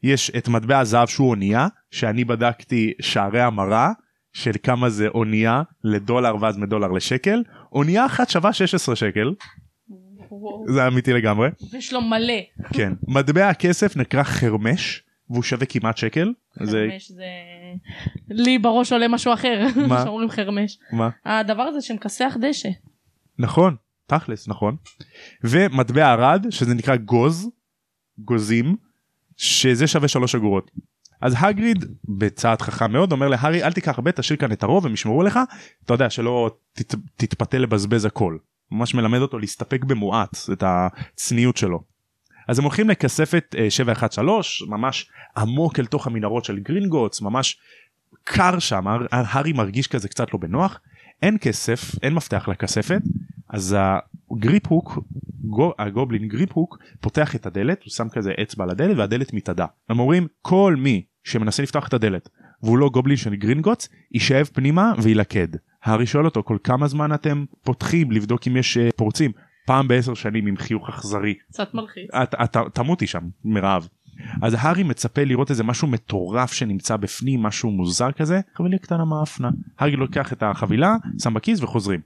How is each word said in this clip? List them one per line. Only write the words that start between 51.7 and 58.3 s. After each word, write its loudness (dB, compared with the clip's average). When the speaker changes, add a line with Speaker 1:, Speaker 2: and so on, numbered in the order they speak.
Speaker 1:
אין 0
מפתח -2
לכספת, -2
אז -2
הגריפ 2
הוק, 0
גו-, 0
הגובלין -2
גריפ -2
הוק, -2
פותח -2
את -6
הדלת, -2
הוא -20
שם -6
כזה -4